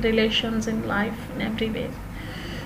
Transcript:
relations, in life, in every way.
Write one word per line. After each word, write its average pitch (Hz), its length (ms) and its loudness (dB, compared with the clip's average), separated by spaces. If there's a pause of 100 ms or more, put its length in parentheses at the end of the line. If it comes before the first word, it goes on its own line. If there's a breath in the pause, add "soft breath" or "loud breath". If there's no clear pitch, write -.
relations, 220 680 4
in 220 200 0
life, 208 300 2 (180)
in - 60 -2
every 220 280 0
way. - 200 -2 (760 loud breath)